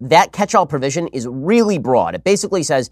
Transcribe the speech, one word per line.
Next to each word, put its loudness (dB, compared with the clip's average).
That 2
catch-all 0
provision -4
is -8
really 0
broad. 0
It -12
basically 0
says -2